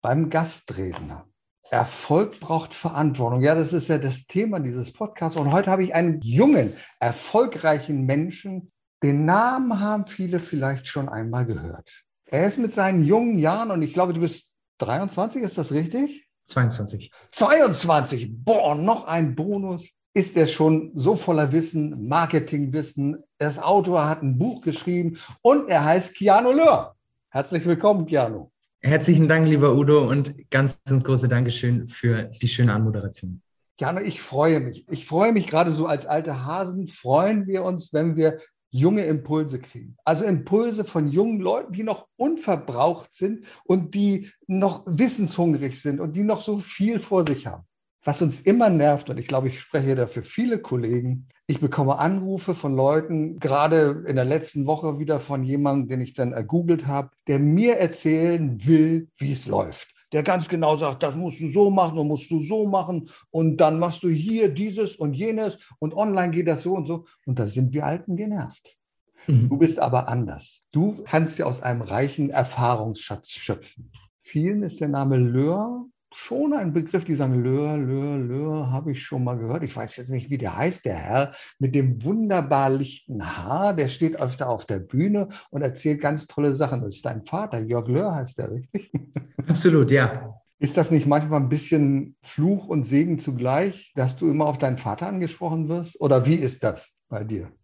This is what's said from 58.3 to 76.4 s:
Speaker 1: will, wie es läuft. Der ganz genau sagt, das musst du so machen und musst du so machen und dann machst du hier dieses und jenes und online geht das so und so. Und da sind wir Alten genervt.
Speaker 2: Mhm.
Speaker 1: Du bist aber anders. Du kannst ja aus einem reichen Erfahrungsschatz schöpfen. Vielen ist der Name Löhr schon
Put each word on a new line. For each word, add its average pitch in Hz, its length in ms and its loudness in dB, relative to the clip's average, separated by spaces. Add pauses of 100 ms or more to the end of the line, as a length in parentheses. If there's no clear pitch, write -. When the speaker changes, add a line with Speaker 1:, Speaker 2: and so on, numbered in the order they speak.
Speaker 1:
will, 160 520 4
wie 139 160 -4
es 127 140 -8
läuft. - 420 -4 (240)
Der 151 100 0
ganz 180 260 0
genau 156 280 2
sagt, 143 260 -4
das 143 140 -2
musst 170 240 -6
du 156 100 -4
so 202 180 6
machen 175 300 2
und 147 80 0
musst 147 240 -4
du 156 140 0
so 208 240 -2
machen 180 400 -2 (220)
und 160 300 2
dann 160 200 4
machst 170 240 -2
du 175 40 2
hier 190 420 2
dieses 202 440 -4
und 143 200 -4
jenes 214 440 -4 (220)
und 156 120 -4
online 190 380 0
geht 160 160 0
das 151 160 0
so 185 120 -2
und 160 120 -4
so. 165 200 -8 (200)
Und 127 140 -2
da 107 60 0
sind 127 260 0
wir 147 140 -2
Alten 175 280 -4
genervt. 208 640 -8 (500)
Speaker 2:
Mhm. 123 220 4
Speaker 1:
Du 139 80 0
bist 160 240 2
aber 127 260 0
anders. 120 640 -8
Du 196 340 -2
kannst 160 360 0
ja 151 60 0
aus 127 140 -4
einem 120 220 -4
reichen 135 480 -2
Erfahrungsschatz 120 1000 -2
schöpfen. - 600 -10 (300)
Vielen 190 420 -2
ist 170 180 -8
der 151 80 -2
Name 139 280 0
Löhr 175 680 0 (320)
schon 285 360 -2